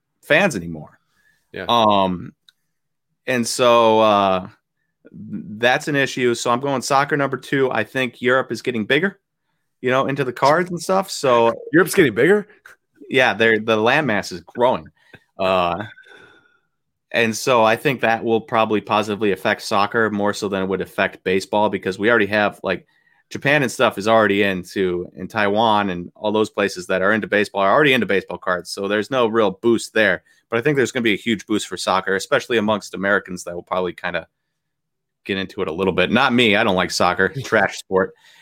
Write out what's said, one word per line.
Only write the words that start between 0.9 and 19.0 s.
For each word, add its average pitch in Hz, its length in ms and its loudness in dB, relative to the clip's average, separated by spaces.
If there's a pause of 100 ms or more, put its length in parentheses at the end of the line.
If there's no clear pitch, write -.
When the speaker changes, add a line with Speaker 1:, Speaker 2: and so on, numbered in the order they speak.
Speaker 2:
Yeah. 90 160 -10
Speaker 1:
Um, 101 640 2 (920)
and 123 220 -2
so, 117 540 4
uh, 98 480 2 (640)
that's 110 720 -4
an 147 80 0
issue. 127 400 0
So 120 160 -2
I'm 120 80 0
going 135 220 -4
soccer 139 340 0
number 139 220 -2
two. 135 340 -2
I 110 140 -2
think 127 360 -6
Europe 127 300 2
is 117 100 -6
getting 117 240 -4
bigger, 156 340 -2 (600)
you 123 120 -2
know, 131 160 2
into 135 180 -4
the 123 80 -6
cards 160 360 2
and 175 120 -8
stuff. 190 280 -2
So 117 440 2 (180)
Speaker 2:
Europe's 165 240 2
getting 147 180 4
bigger? 185 340 2 (600)
Speaker 1:
Yeah, 127 240 2
they're, 110 240 2
the 110 200 0
landmass 117 540 0
is 87 100 -10
growing. 113 440 -2 (540)
Uh, 92 460 0 (1300)
and 113 240 0
so 120 280 2
I 110 120 4
think 123 260 -4
that 113 220 0
will 113 180 0
probably 107 400 0
positively 107 500 -2